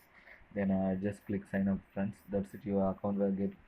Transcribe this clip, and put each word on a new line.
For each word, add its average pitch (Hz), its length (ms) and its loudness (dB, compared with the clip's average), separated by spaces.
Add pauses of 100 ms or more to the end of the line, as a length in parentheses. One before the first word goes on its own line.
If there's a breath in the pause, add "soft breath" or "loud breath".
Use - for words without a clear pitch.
(560 loud breath)
then, 98 160 2
uh, 95 240 2
just 101 300 -4
click 101 160 -2 (100)
sign - 160 2
up, 196 120 2 (140)
friends. 98 220 -2 (160)
That's 98 220 -2
it, - 100 -14
your 98 260 2
account 101 280 -2
will 98 140 2
get 98 200 0 (160)